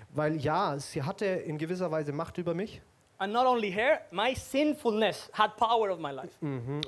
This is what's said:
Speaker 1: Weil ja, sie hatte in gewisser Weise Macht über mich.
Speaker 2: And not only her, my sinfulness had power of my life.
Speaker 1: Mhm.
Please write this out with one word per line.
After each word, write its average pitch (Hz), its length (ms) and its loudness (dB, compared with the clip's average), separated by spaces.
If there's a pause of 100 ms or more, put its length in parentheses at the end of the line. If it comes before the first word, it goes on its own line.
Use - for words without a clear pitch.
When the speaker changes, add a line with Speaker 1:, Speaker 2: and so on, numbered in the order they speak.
(120)
Speaker 1:
Weil 151 280 2
ja, 156 400 2
sie - 240 -6
hatte 196 200 -4
in 170 320 -2
gewisser 175 360 -2
Weise 151 180 -2
Macht 160 280 -6
über 175 140 -2
mich. 190 300 -4 (360)
Speaker 2:
And 196 140 -2
not 254 140 4
only 226 240 4
her, 240 300 2 (100)
my 220 240 0
sinfulness 240 960 0
had 214 240 2
power 226 360 4
of 165 80 -4
my 147 100 -4
life. 135 300 -10
Speaker 1:
Mhm. 139 480 -4